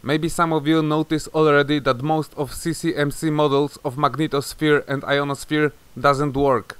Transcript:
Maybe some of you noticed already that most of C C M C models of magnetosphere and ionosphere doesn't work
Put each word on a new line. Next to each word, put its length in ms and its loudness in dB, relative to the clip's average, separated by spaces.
Maybe 280 -2
some 200 0
of 160 0
you 160 4
noticed 520 -2
already 460 4
that 200 0
most 340 -2
of 200 -6
C 180 -6
C 240 -4
M 140 0
C 180 -4
models 560 2
of 120 -4
magnetosphere 920 0
and 160 -4
ionosphere 680 -2
doesn't 340 2
work 440 0